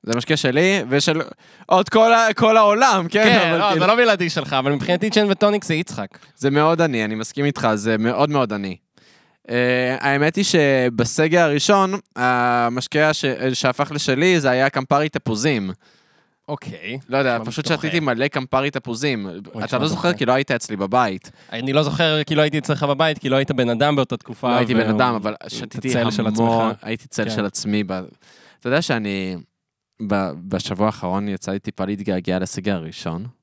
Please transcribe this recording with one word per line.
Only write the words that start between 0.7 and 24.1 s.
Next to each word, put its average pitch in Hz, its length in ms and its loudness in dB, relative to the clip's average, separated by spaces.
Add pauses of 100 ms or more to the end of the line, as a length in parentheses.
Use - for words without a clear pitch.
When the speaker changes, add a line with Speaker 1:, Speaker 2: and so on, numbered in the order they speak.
Speaker 1:
ושל 156 320 0 (440)
עוד - 240 2
כל 226 240 6
ה-, 226 220 4
כל 220 220 4
העולם, 208 520 4
כן? 208 140 2
Speaker 2:
כן, 220 260 4
Speaker 1:
אבל 170 100 2
Speaker 2:
לא, 202 80 2
Speaker 1:
כאילו 185 140 2
Speaker 2:
זה 185 60 4
לא 220 80 6
בלעדי 214 340 2
שלך, 143 240 -4
אבל 135 180 2
מבחינתי 180 380 0
ג'ין 208 220 4
וטוניק 208 320 2
זה 170 100 -2
יצחק. 151 340 -6 (280)
Speaker 1:
זה 135 140 0
מאוד 156 320 4
אני, 123 240 0
אני 107 100 -4
מסכים 123 300 -4
איתך, 139 300 0
זה 110 220 0
מאוד 113 320 0
מאוד 131 240 -2
אני. 98 240 -8 (720)
אה, 123 500 0
האמת 139 360 2
היא 202 80 0
שבסגר 139 1000 2
הראשון, 190 560 2 (160)
המשקה 123 1000 0
ש-, - 120 -4 (280)
שהפך 139 380 0
לשלי, 147 480 2
זה 135 100 2
היה 131 200 2
קמפרי 143 400 0
תפוזים. 110 600 -2 (760)
Speaker 2:
אוקיי. 110 520 -12 (100)
Speaker 1:
לא 131 80 0
יודע, 131 200 2
Speaker 2:
נשמע 113 140 -6
Speaker 1:
פשוט 147 160 -6
Speaker 2:
דוחה. 165 100 0
Speaker 1:
שתיתי 180 220 -2
מלא 135 280 0
קמפרי 135 440 -2
תפוזים. 120 560 -4
Speaker 2:
אוי, 87 100 -10 (200)
Speaker 1:
אתה 107 80 -6
Speaker 2:
נשמע 127 140 -2
Speaker 1:
לא 147 80 0
זוכר, 175 200 -2
Speaker 2:
דוחה. 175 100 0
Speaker 1:
כי 131 80 -2
לא 113 60 2
היית 110 200 0
אצלי 113 240 -4
בבית. 98 560 -2 (200)
Speaker 2:
אני 127 220 -6
לא 151 100 4
זוכר, 156 400 0
כי 156 120 -2
לא 151 60 4
הייתי 151 160 2
אצלך 147 260 -2
בבית, 147 340 0
כי 131 120 -6
לא 135 60 2
היית 139 160 0
בן 131 180 0
אדם 139 260 2
באותה 127 220 -2